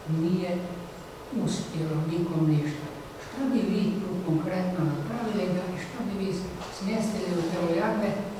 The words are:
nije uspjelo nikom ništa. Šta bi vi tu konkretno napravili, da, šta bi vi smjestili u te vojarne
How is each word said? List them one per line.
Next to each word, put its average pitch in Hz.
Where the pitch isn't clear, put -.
nije 180
uspjelo 156
nikom 165
ništa. 147
Šta -
bi 220
vi -
tu 190
konkretno 175
napravili, 208
da, 180
šta -
bi 190
vi 190
smjestili 196
u -
te 175
vojarne 180